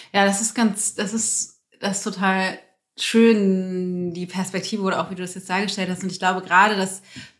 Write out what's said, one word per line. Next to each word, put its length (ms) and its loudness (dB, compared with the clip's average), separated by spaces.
Ja, 120 4
das 160 2
ist 140 -4
ganz, 400 0
das 200 -4
ist, 480 -4
das 180 -4
ist 60 -10
total 540 -2
schön, 1120 2
die 140 -8
Perspektive 560 -4
oder 180 0
auch, 100 -6
wie 40 -8
du 80 -10
das 120 -10
jetzt 140 -14
dargestellt 420 -2
hast. 120 -6
Und 100 -6
ich 60 -10
glaube, 240 0
gerade 340 4
das 260 -4